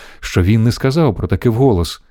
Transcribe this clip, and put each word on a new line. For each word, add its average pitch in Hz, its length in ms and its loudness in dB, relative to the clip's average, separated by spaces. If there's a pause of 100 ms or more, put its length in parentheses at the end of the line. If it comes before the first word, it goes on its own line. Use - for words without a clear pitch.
(200)
що - 220 -2
він 110 220 2
не 120 80 2
сказав 135 420 0
про - 140 -6
таке 98 200 -2
вголос. 110 640 0